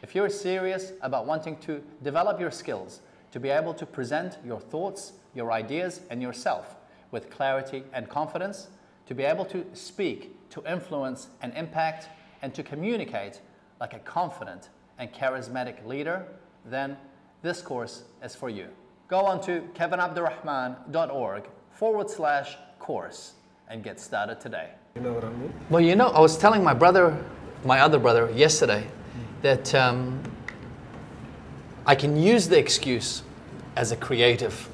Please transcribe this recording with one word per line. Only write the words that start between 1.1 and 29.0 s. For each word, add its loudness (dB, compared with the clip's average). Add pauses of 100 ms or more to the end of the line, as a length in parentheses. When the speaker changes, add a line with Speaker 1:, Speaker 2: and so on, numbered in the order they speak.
Speaker 1:
wanting -4
to -8 (200)
develop 0
your -4
skills, -10 (320)
to -10
be -4
able 0
to -10
present -6
your -10
thoughts, -8 (220)
your -4
ideas, -4 (100)
and -8
yourself -6 (340)
with -10
clarity -4 (100)
and -8
confidence, -6 (380)
to -10
be -6
able 0
to -8 (100)
speak, -8 (160)
to -16
influence -6 (140)
and -10
impact, -6 (340)
and -10
to -10
communicate -6 (400)
like -10
a -16
confident -8 (300)
and -12
charismatic -6
leader, -6 (400)
then -6 (460)
this -4
course -8 (180)
is -14
for -10
you. -10 (420)
Go 2
on 2
to -2 (120)
kevin -2
abdurrahman -4 (140)
dot -2
org -4 (280)
forward -2
slash -2 (220)
course -10 (360)
and -12
get -12
started -6
today. -10 (240)
Speaker 2:
You -8
know -2
what -4
I -6
mean? -8 (180)
Speaker 1:
Well, 6
you 6
know, 8
I 6
was 10
telling 8
my 6
brother, 8 (480)
my 6
other 8
brother, 6
yesterday 6 (560)